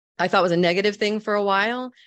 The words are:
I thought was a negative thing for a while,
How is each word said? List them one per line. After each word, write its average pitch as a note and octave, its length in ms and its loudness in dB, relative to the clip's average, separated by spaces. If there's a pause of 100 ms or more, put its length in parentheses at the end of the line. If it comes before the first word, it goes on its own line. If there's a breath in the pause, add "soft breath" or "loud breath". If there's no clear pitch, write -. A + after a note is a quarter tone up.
(160)
I F3+ 120 -2
thought F#3+ 160 2
was F3+ 80 0
a E3+ 40 2
negative F3+ 380 2
thing G#3+ 240 -2
for G#3+ 160 -4
a G#3 80 0
while, A3 480 -2 (160 soft breath)